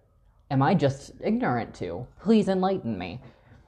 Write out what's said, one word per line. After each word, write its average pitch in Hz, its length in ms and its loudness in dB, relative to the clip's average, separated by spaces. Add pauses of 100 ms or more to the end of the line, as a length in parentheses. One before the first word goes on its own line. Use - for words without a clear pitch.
(500)
am 135 140 2
I 165 100 4
just 139 380 0 (120)
ignorant 180 520 -2
to? 90 320 -8 (120)
Please 208 280 4
enlighten 185 500 0
me. 90 240 -10 (460)